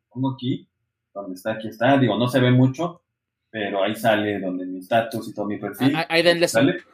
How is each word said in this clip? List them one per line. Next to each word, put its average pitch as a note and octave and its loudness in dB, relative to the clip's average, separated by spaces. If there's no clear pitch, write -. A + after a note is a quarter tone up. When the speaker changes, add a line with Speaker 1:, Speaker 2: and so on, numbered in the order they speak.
Speaker 1:
pongo C3 -4
aquí, C3 -6
donde G2 -10
está, A2 -6
aquí A2 -8
está. C3+ 2
Digo, G#2+ 2
no A#2+ 0
se B2+ 2
ve B2 4
mucho, C3 2
pero G2 -2
ahí G#2+ -2
sale G#2 0
donde F#2 -6
mi F#2 -8
status A2+ -2
y - -14
todo G#2 -6
mi G2+ -4
perfil. G#2 0
Speaker 2:
Ah, E3 -2
ahí E3 2
denle E3+ 4
zoom. A#2+ 2
Speaker 1:
¿Sale? F3 -2